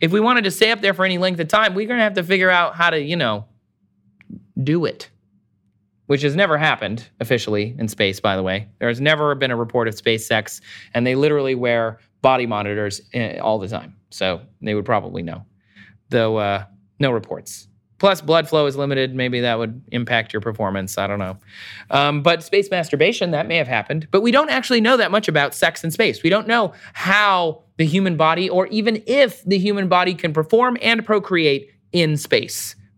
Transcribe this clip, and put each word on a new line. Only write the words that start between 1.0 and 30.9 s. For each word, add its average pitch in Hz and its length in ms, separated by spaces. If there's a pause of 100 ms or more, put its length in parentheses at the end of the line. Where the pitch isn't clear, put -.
any 185 100
length 180 240
of 160 80
time, 214 260
we're 208 140
gonna 240 140
have 208 120
to 185 80
figure 185 280
out 175 240
how 170 160
to, 156 100
you 147 160
know, 107 300 (1160)
do 156 220
it, - 260 (960)
which 143 160
has 143 120
never 170 240
happened 113 500 (120)
officially 113 580
in 113 100
space, 98 320
by 98 160
the 95 60
way. 95 260 (100)
There 120 100
has 117 120
never 147 340
been 135 160
a 120 60
report 117 300
of 107 80
space 113 320
sex, 110 340 (340)
and 120 120
they 127 80
literally 139 400
wear 117 460 (220)
body 131 240
monitors, 104 540 (120)
eh, 117 260
all 110 200
the 95 100
time. - 280 (140)
So 92 300 (200)
they 107 140
would 101 120
probably 95 360
know, 87 220 (640)
though, 110 300
uh, 101 260 (340)
no 135 120
reports. - 580 (300)
Plus, 190 220
blood 160 280
flow 151 180
is 135 100
limited. 135 380
Maybe 127 280
that 117 180
would 117 200 (120)
impact 117 400
your 107 100
performance. 98 560
I 98 80
don't 101 140
know. 95 180 (500)
Um, 143 320
but 165 220
space 196 260
masturbation, 175 640
that 151 160
may 165 100
have 143 120
happened. 131 420
But 196 120
we 233 100
don't 294 180
actually 247 300
know 240 160
that 190 160
much 214 160
about 143 260
sex 165 300
in 165 80
space. 190 280
We 165 80
don't 214 200
know 226 240 (220)
how 185 680 (140)
the 160 100
human 180 300
body, 160 340
or 185 160
even 214 400
if 254 380
the 190 120
human 202 300
body 180 280
can 160 180
perform 226 500
and 220 240